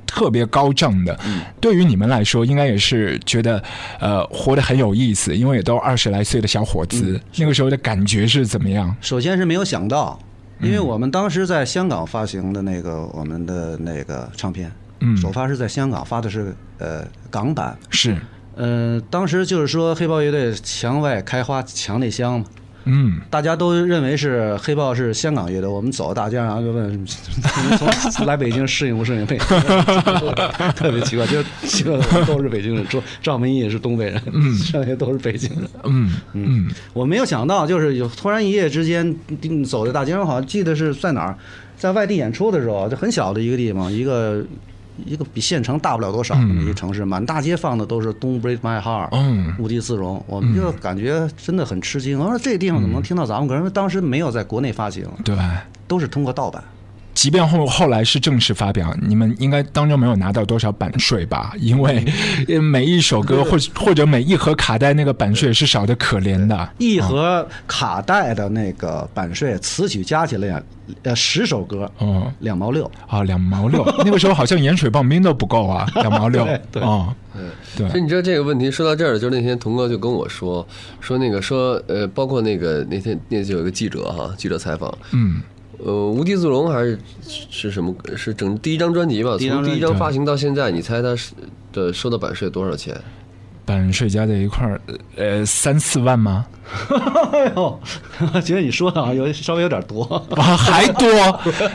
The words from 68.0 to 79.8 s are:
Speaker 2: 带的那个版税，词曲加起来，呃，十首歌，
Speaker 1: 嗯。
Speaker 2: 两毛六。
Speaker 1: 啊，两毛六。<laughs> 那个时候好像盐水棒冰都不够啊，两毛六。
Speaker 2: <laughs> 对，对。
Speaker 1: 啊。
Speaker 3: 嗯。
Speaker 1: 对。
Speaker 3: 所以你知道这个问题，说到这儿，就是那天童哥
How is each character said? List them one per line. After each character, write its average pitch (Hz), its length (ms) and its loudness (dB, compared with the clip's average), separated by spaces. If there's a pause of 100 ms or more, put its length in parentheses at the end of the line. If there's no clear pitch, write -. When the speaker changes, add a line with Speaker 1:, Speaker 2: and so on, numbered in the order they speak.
Speaker 2:
带 180 320 2
的 101 140 -2
那 104 240 -2
个 80 420 -6
版 90 220 -4
税， 120 220 -2
词 180 320 -2
曲 95 160 -4
加 156 200 0
起 123 120 -2
来， 95 260 -2 (400)
呃， 123 100 0
十 165 320 0
首 107 200 -2
歌， 98 340 -6
Speaker 1:
嗯。 101 400 0
Speaker 2:
两 104 180 -4
毛 104 140 -2
六。 151 180 -2 (180)
Speaker 1:
啊， 104 160 0
两 95 160 0
毛 95 280 2
六。 139 240 2
<laughs> - 140 0
那 202 40 4
个 202 80 6
时 170 80 4
候 190 80 6
好 143 120 2
像 180 120 2
盐 147 180 4
水 147 140 2
棒 131 180 4
冰 160 140 4
都 180 120 6
不 120 120 -2
够 107 220 2
啊， 92 180 0 (100)
两 117 140 2
毛 107 200 2
六。 120 160 4 (100)
Speaker 2:
<laughs> - 160 -8
对， - 0 -
对。 113 100 -4
Speaker 1:
啊。 107 320 2 (220)
Speaker 3:
嗯。 92 140 -12 (260)
Speaker 1:
对。 196 140 0
Speaker 3:
所 180 80 0
以 180 40 2
你 165 60 0
知 160 80 2
道 180 60 2
这 180 160 2
个 147 40 2
问 143 160 0
题， 131 140 2
说 160 160 0
到 156 80 2
这 165 100 2
儿， 117 140 2
就 123 100 0
是 131 60 0
那 123 60 2
天 123 180 0
童 113 160 -2
哥 123 140 2